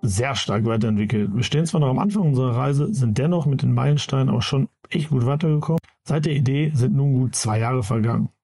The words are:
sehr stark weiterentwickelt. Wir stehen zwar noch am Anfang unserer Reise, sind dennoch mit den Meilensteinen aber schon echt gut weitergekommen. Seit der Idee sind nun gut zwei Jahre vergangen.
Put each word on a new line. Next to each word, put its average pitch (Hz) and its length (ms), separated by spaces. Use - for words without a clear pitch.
sehr 120 340
stark 107 280
weiterentwickelt. 107 720
Wir 123 80
stehen 156 220
zwar 160 160
noch 139 80
am 127 100
Anfang 202 240
unserer 131 320
Reise, 139 380
sind 117 240
dennoch 165 280
mit 139 180
den 123 100
Meilensteinen 135 560
aber 120 120
schon - 280
echt 156 200
gut 131 160
weitergekommen. 151 560
Seit 151 180
der 147 120
Idee 143 360
sind 131 220
nun 139 200
gut 127 200
zwei 107 240
Jahre 123 240
vergangen. 113 460